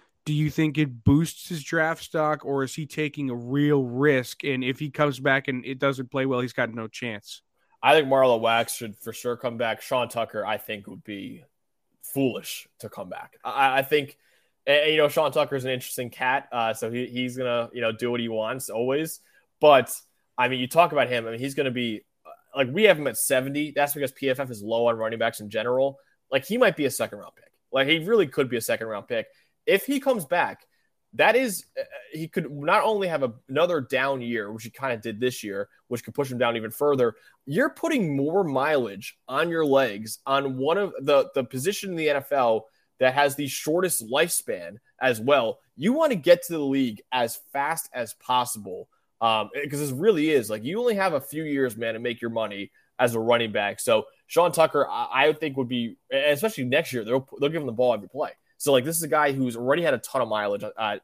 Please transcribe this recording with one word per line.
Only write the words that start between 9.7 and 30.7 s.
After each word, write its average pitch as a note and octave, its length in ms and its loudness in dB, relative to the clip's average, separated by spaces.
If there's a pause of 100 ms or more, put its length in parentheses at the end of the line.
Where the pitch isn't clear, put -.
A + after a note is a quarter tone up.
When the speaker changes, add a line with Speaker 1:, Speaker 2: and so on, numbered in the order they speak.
Speaker 2:
Sean B2 280 -2
Tucker, A2 360 -4
I G#2+ 120 -2
think, G#2 300 -10
would F#2+ 160 -16
be G2 420 -12 (560)
foolish - 680 -4 (120)
to A2+ 100 -14
come F#2 200 -14
back. - 340 -16
I, C3 360 2
I - 20 4
think, C#3 360 0 (500)
and, C#3+ 140 6
and, D#3 100 2
you D#3 60 2
know, D3 100 6
Sean D3 240 2
Tucker C#3+ 240 0
is B2+ 100 -4
an C3 60 -2
interesting B2+ 380 -6
cat, C3 420 -2
uh, A2+ 220 0
so A2+ 180 -6
he, B2 140 -4
he's B2 320 -6
gonna, A#2+ 360 -2
you A#2+ 80 -8
know, A2+ 100 0
do A#2+ 200 -2
what A#2+ 80 -2
he A#2 80 -4
wants A2+ 420 -4
always. C3 520 -2 (400)
But, C#3 320 8 (440)
I B2 100 2
mean, B2+ 120 -2
you B2+ 80 -2
talk E3 240 6
about C3 180 2
him, A#2 180 -2
I A2+ 40 -6
mean, A#2 80 -8
he's C3+ 160 -6
gonna C3+ 160 0
be, A#2 320 -4 (220)
uh, - 40 -20 (280)
like, C3+ 140 2
we F#3+ 120 0
have F#3+ 140 6
him D3 100 -6
at A2+ 100 -4
seventy. C#3 540 -2
That's C#3+ 220 -2
because C#3 180 -4
P C#3 180 -4
F C3 100 0
F B2+ 120 -8
is G#2+ 100 -12
low A2+ 260 0
on A#2 100 2
running A2 220 -4
backs A2+ 200 -2
in G#2+ 100 -12
general. B2 500 0 (320)
Like, C3 140 0
he A3+ 140 -2
might G#3 180 6
be D3 80 0
a B2 60 0
second G#2 260 -6
round - 180 -18
pick. - 160 -20 (200)
Like, C3+ 160 2
he D#3+ 180 0
really G3+ 220 4
could C3+ 220 -2
be A#2+ 80 -2
a A2+ 40 -2
second A2+ 240 -2
round G#2 220 -8
pick. A2+ 180 -4 (400)
If F#3 200 4
he C#4 140 -2
comes A#3+ 260 -2
back, C#3 400 -2 (480)